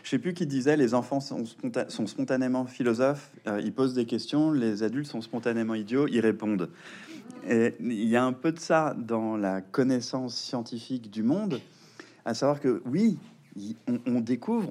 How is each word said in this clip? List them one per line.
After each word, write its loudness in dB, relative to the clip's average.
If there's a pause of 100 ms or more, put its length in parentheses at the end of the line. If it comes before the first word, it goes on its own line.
Je -8
sais 2
plus -2
qui -2
disait, « 2
Les 4
enfants 0
sont -6
sponta-, -4
sont -4
spontanément 0
philosophes, 2 (160)
euh, 0
ils -2
posent 0
des 2
questions, 0
les 2
adultes -2
sont -8
spontanément -2
idiots, 0
ils 2
répondent. » 2 (800)
Et 4
il 0
y 4
a 4
un 2
peu 0
de -6
ça 2
dans -2
la 0
connaissance 0
scientifique -8
du -4
monde, 0 (640)
à -2
savoir 2
que 2
oui, 2 (380)
y, -8 (140)
on, 0
on 2
découvre, -2